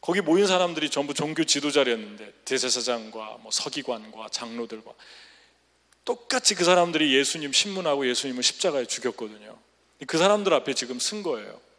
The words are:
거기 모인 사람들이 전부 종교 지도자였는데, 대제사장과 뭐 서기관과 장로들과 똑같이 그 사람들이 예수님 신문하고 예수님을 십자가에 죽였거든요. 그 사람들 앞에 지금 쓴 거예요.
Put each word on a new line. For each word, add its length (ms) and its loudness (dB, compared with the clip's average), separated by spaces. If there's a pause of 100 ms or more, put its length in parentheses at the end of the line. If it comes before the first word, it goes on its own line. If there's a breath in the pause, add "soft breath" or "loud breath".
거기 220 0
모인 240 4
사람들이 420 2
전부 240 -2
종교 320 -2
지도자였는데, 880 0 (120)
대제사장과 960 -4
뭐 80 -14
서기관과 800 -6
장로들과 600 -10 (1120 loud breath)
똑같이 500 0
그 100 0
사람들이 500 4
예수님 380 2
신문하고 560 0
예수님을 340 -2
십자가에 440 0
죽였거든요. 720 -8 (480)
그 100 -2
사람들 380 4
앞에 180 0
지금 260 -4
쓴 240 -4
거예요. 380 -6 (180)